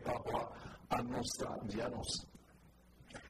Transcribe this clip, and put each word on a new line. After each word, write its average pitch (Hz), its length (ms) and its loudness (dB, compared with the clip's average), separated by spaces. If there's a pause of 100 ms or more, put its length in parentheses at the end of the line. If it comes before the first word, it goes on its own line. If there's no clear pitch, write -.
par 123 100 4
rapport 113 400 0 (340)
à - 100 6
annonce, 120 380 2
ça, - 160 2 (120)
dit 104 160 2
annonce. 117 440 0 (1040)